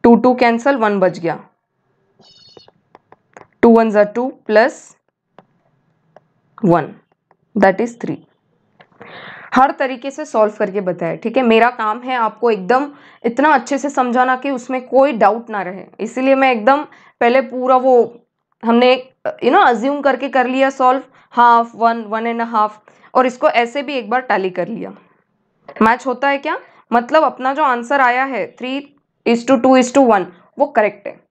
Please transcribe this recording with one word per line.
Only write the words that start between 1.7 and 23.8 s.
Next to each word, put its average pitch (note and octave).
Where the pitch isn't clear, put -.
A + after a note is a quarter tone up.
टू A#3
ones A3+
are G#3
two B3
plus A3+
one, E3+
that F#3+
is A#3
three। F3
हर C4+
तरीके C4
से D4+
सॉल्व G#3+
करके G3+
बताया, E3+
ठीक A#3
है। C4
मेरा A3+
काम A3+
है B3+
आपको A#3
एकदम A#3
इतना B3+
अच्छे C4+
से C#4
समझाना B3+
कि C#4
उसमें B3+
कोई C4+
डाउट A3
ना G3+
रहे, F#3
इसीलिए C4
मैं C4+
एकदम C4
पहले A#3+
पूरा B3+
वो B3+
हमने, A#3+
you B3
know, F#4
अज्यूम C4
करके C4+
कर B3
लिया C4+
सॉल्व, C4
हाफ, A#3
वन, A#3
वन A3
एंड A#3
अ A#3
हाफ, G#3+
और B3+
इसको B3
ऐसे A#3+